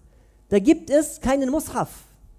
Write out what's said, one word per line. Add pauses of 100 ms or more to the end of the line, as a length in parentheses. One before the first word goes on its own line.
(480)
Da
gibt
es
keinen
Mushaf (480)